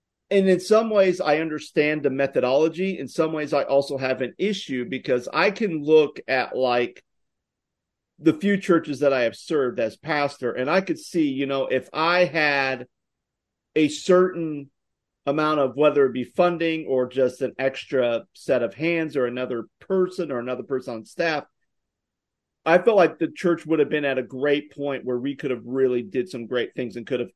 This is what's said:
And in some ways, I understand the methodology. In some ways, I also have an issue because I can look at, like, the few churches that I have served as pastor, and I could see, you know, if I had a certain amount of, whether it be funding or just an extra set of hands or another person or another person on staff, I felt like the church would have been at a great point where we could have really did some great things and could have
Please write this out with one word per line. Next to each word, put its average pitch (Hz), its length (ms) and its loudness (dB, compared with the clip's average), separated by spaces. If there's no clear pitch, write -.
And 196 180 4
in 180 100 6
some 220 300 4
ways, 190 320 4
I 151 180 2
understand 151 640 -2
the 139 60 2
methodology. 139 880 0
In 135 100 -8
some 160 240 -2
ways, 151 220 -6
I 139 100 2
also 139 340 2
have 131 240 -2
an 120 160 -4
issue 180 480 -4
because 123 460 -4
I 185 200 2
can 175 320 -4
look 151 440 4
at, 127 280 -2
like, 123 480 0
the 151 160 2
few 202 240 0
churches 160 440 0
that 139 120 4
I 127 100 2
have 110 120 0
served 127 440 -2
as 110 180 -2
pastor, 143 560 -2
and 127 160 -4
I 185 120 2
could 175 160 -4
see, 156 320 -2
you 135 160 -4
know, 135 220 -2
if 127 260 -2
I 175 320 2
had 139 600 -2
a 156 140 4
certain 165 800 0
amount 151 320 0
of, 127 160 0
whether 143 300 4
it 120 80 0
be 127 100 -4
funding 165 640 0
or 127 200 0
just 127 340 -2
an 127 180 -4
extra 127 640 -2
set 127 300 0
of - 100 -4
hands 160 420 -2
or 127 100 0
another 123 400 -4
person 180 500 -2
or 120 80 -4
another 123 240 -6
person 127 320 -6
on 110 100 -12
staff, 160 380 -4
I 170 140 6
felt 214 180 4
like 165 220 4
the 160 80 -2
church 170 380 -2
would 151 140 2
have 139 100 2
been 147 160 -2
at 131 120 0
a 127 60 -2
great 143 500 -2
point 143 320 -6
where 123 140 -2
we 135 160 -6
could 139 160 -4
have 113 140 -8
really 123 360 0
did 120 280 -6
some 117 180 -10
great 120 260 -4
things 117 220 -8
and 117 100 -12
could 123 140 -4
have 120 160 -6